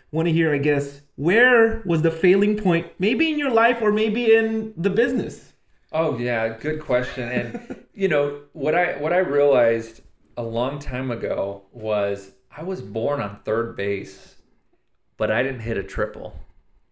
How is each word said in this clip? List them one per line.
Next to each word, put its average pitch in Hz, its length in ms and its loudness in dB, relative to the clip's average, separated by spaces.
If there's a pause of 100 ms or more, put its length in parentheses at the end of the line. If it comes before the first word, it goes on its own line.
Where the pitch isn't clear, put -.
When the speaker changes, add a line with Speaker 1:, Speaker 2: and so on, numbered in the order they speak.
(120)
Speaker 1:
wanna 165 180 0
hear, 160 240 2
I 139 40 2
guess, 143 440 0 (140)
where 226 680 4
was 165 180 0
the 160 100 4
failing 202 440 4
point, 170 300 0 (140)
maybe 254 300 2
in 302 80 -2
your 285 120 0
life 233 320 4
or 208 100 2
maybe 220 420 2
in 220 420 0
the 180 140 0
business? 220 640 -2 (400)
Speaker 2:
Oh, 151 240 0
yeah, 117 320 -2
good 151 320 -6
question. 123 480 -2
And, 120 600 -6
Speaker 1:
<laughs> - 60 -20
Speaker 2:
you 190 140 0
know, 143 320 0 (140)
what 151 200 -2
I, 175 220 0
what 151 160 -2
I 180 60 2
realized 131 840 2 (360)
a 120 60 -6
long 117 360 -4
time 131 320 -6
ago 98 520 -4 (100)
was 104 600 -4 (240)
I 151 60 -10
was 180 200 -8
born 117 380 -2
on 104 240 -8
third 113 320 -2
base, - 600 -8 (800)
but 107 140 -2
I 110 120 0
didn't 135 180 -6
hit 110 160 -4
a 98 60 -4
triple. - 520 -8 (580)